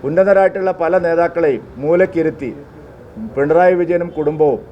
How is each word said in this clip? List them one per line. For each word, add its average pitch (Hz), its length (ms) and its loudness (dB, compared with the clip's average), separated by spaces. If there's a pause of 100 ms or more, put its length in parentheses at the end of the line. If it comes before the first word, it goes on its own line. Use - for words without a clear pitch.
ഉന്നതരായിട്ടുള്ള 190 640 2 (100)
പല 170 240 0
നേതാക്കളെയും 165 560 0 (220)
മൂലക്കിരുത്തി 160 680 0 (840)
പിണറായി 165 460 4
വിജയനും 170 360 -2
കുടുംബവും 151 420 0 (120)